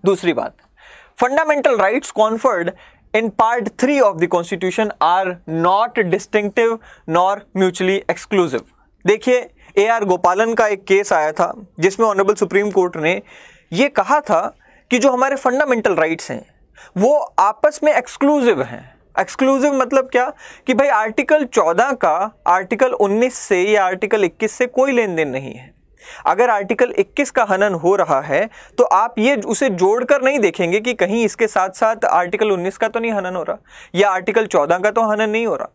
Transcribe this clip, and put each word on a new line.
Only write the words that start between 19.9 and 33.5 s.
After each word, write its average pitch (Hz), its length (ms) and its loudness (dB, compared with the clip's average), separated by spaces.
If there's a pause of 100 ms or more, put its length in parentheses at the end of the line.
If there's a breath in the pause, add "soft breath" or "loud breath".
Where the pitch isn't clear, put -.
क्या 254 200 -2 (340 loud breath)
कि 254 80 0
भाई 277 140 2
आर्टिकल 254 560 0
चौदह 208 480 2 (120)
का 160 120 2 (300)
आर्टिकल 190 540 0
उन्नीस 220 340 0
से 180 280 -2
या 202 220 2
आर्टिकल 196 400 0
इक्कीस 208 280 -4
से 247 140 -2
कोई 254 260 0
लेन 214 240 0
देन 156 120 -2
नहीं 131 260 -10
है। 127 160 -20 (560 loud breath)
अगर 202 240 2
आर्टिकल 208 480 0
इक्कीस 262 320 -2
का 254 200 0
हनन 196 240 0
हो 175 220 2
रहा 156 240 2
है 151 280 -2 (300 loud breath)
तो 480 60 6
आप 220 340 0
ये 254 180 2
उसे 226 340 -2
जोड़कर 220 520 2
नहीं 269 160 2
देखेंगे 185 420 0
कि 240 140 -2
कहीं 226 300 0
इसके 220 220 -2
साथ-साथ 214 580 -2
आर्टिकल 180 460 0
उन्नीस 185 260 -2
का 226 120 -2
तो 226 120 -4
नहीं 226 120 -4
हनन 185 240 -6
हो 170 60 -6
रहा - 160 -8 (360 loud breath)